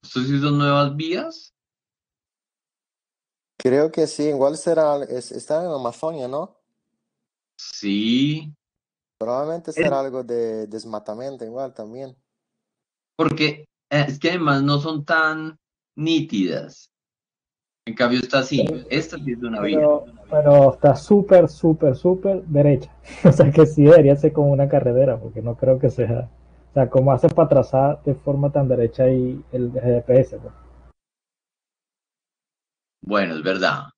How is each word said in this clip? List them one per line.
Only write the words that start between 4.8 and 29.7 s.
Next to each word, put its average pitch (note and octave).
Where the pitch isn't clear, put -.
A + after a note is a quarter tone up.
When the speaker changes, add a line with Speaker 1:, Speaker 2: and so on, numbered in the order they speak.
Speaker 2:
es-, B2+
está D#3
en F3
Amazonia, C3+
¿no? D3+
Speaker 1:
Sí. B2
Speaker 2:
Probablemente D3
Speaker 1:
Es D#3
Speaker 2:
será C#3+
algo C3
de A2+
desmatamiento A2
igual C3
también. B2+
Speaker 1:
Porque, D3+
eh, C#3+
es -
que E3
además D3
no C#3+
son D3+
tan D#3+
nítidas. A2+
En A2+
cambio, B2
esta C3
sí, C3+
Speaker 3:
Pero, -
Speaker 1:
esta D#3+
sí C#3
es A#2
una A2+
vía. D#3
Speaker 3:
pero, D3
pero C#3+
está C#3+
súper, G3
súper, D#3+
súper F#3
derecha. C#3+
<laughs> -
O C3+
sea C#3
que D#3
sí D3+
debería C#3+
ser D3+
como C#3+
una C#3
carretera, C3
porque A2
no A#2
creo C3
que C#3
sea, A#2+
o -
sea, B2+
¿cómo C3+
haces D3+
para D#3
trazar C#3
de C#3+
forma C#3+
tan C#3
derecha B2
ahí C3
el B2